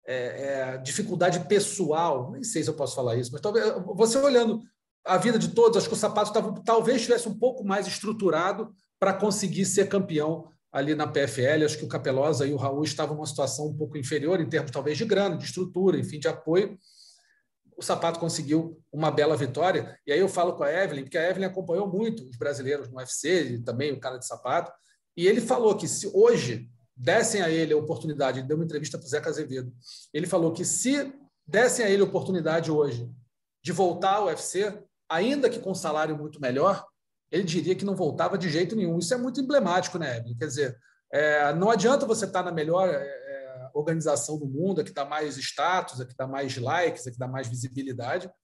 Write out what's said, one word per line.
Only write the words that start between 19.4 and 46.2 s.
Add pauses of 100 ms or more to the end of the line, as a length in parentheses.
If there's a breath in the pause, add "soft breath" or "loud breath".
E
aí
eu
falo
com
a
Evelyn,
porque
a
Evelyn
acompanhou
muito
os
brasileiros
no
U
F
C (120)
e
também
o
Cara
de
Sapato, (460 soft breath)
e
ele
falou
que
se
hoje (260)
dessem
a
ele
a
oportunidade,
ele
deu
uma
entrevista
pro
Zeca
Azevedo, (400 loud breath)
ele
falou
que
se (320)
dessem
a
ele
a
oportunidade
hoje (520)
de
voltar
ao
U
F
C, (280)
ainda
que
com
um
salário
muito
melhor, (440)
ele
diria
que
não
voltava
de
jeito
nenhum.
Isso
é
muito
emblemático,
né,
Evelyn?
Quer
dizer, (360 soft breath)
é,
não
adianta
você
tá
na
melhor,
é,
é,
organização
do
mundo,
a
que
dá
mais
status,
a
que
dá